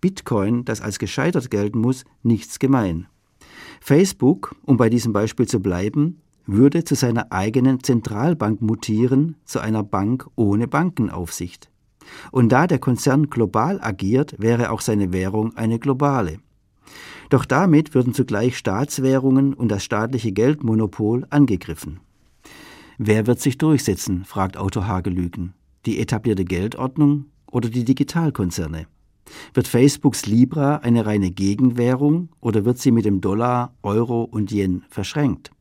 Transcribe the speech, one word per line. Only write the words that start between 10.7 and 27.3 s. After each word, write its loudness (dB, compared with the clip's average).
Und 4
da 4
der 2
Konzern 2
global -2
agiert, -2
wäre 0
auch -4
seine 0
Währung -2
eine -2
globale. -2
Doch 2
damit 2
würden 2
zugleich -2
Staatswährungen 0
und -2
das -2
staatliche -4
Geldmonopol 0
angegriffen. 0
„Wer 2
wird 2
sich 0
durchsetzen?“, 0
fragt -4
Autor -4
Hagelüken. -4
„Die -2
etablierte -2
Geldordnung -2